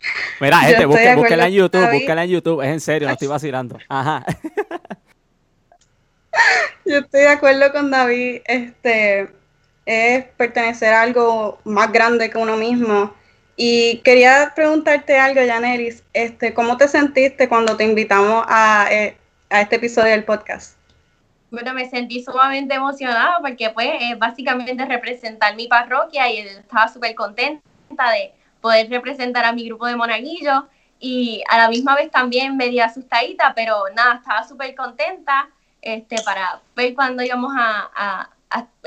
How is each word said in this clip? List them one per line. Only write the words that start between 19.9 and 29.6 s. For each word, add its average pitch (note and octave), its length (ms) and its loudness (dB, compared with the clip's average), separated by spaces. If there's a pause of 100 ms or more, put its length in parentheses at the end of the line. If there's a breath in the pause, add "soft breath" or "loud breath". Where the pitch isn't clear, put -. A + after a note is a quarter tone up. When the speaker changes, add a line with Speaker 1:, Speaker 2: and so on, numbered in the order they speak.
Speaker 2:
del G#3+ 120 2
podcast? - 540 -8 (720)
Speaker 3:
Bueno, A#3 240 -10
me B3+ 160 -8
sentí B3 340 -8
sumamente C4+ 520 -2
emocionada C4+ 640 -2
porque, A#3+ 300 -6
pues, A#3 180 -4 (100)
es A#3+ 200 -6
básicamente B3 680 -4
representar A3 680 -4
mi A#3 120 -10
parroquia B3+ 640 -2
y A3+ 100 -6
estaba G#3 480 -4
súper A3+ 280 -8
contenta A#3+ 460 -6 (500)
de G3+ 200 -4 (300)
poder A3 280 2
representar B3 560 -4
a A#3 80 0
mi A#3 120 -8